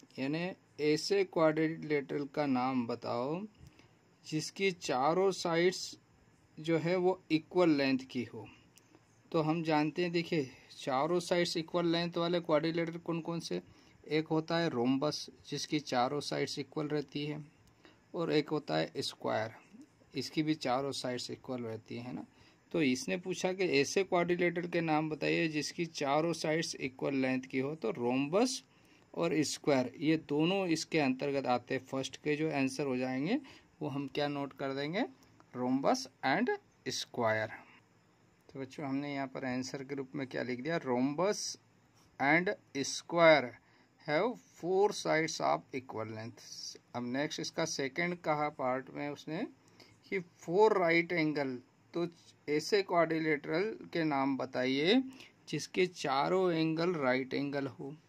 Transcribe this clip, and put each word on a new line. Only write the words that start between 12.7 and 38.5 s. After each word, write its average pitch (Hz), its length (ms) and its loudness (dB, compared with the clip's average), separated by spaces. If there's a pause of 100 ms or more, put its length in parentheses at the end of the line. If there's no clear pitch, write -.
कौन 170 240 -4
कौन 165 180 -6
से, 180 220 -6 (460)
एक 156 200 0
होता 160 300 0
है 170 120 2
रोम्बस 135 600 0 (200)
जिसकी 147 300 -2
चारों 131 400 0
साइड्स 143 400 -4
इक्वल 147 280 -6
रहती 147 380 -4
है, 151 200 -8 (680)
और 165 160 -2
एक 147 180 4
होता 151 280 -2
है 160 200 0
स्क्वायर, 117 540 -2 (640)
इसकी 151 280 -2
भी 151 100 0
चारों 139 380 0
साइड्स 123 400 -6
इक्वल 127 300 -8
रहती 113 360 -8
है 123 160 -10
ना। - 120 -10 (460)
तो 170 100 2
इसने 139 360 2
पूछा 185 360 -2
कि 190 100 -2
ऐसे 143 400 4
क्वाड्रिलेटरल 175 640 0
के 175 140 0
नाम 156 280 2
बताइए 156 380 0
जिसकी 151 380 -4
चारों 156 480 0
साइड्स 160 420 -2
इक्वल 143 400 -4
लेंथ 131 260 2
की 131 180 -4
हो, 139 160 -2
तो 214 160 -2
रोम्बस 143 720 0 (520)
और 165 280 2
स्क्वायर 131 540 2
ये 156 200 2
दोनों 160 500 0
इसके 160 320 0
अंतर्गत 139 460 0
आते 123 300 0
हैं। 131 100 -6
फर्स्ट 135 320 -6
के 147 180 0
जो 156 160 -2
आंसर 139 340 -2
हो 127 120 0
जाएंगे 131 440 -2 (400)
वो 151 60 -4
हम 139 200 -4
क्या 143 200 -2
नोट 143 260 -6
कर 135 200 -4
देंगे, 147 280 -2 (540)
रोम्बस 131 520 2 (180)
and 208 240 2 (380)
स्क्वायर। 110 600 -2 (1040)